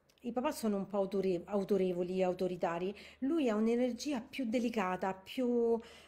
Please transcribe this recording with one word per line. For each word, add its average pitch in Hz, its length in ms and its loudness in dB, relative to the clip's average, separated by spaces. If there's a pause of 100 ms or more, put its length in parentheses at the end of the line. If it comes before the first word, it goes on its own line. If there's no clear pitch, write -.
(240)
i 240 80 -6
papà 254 200 0
sono 208 260 0
un 190 100 -4
po' 208 100 -4
autore-, 190 480 0
autorevoli, 185 760 0
autoritari. 180 720 0 (240)
Lui 277 300 2
ha 214 60 2
un'energia 240 680 0
più - 240 -6
delicata, 214 680 0
più, 233 640 0 (300)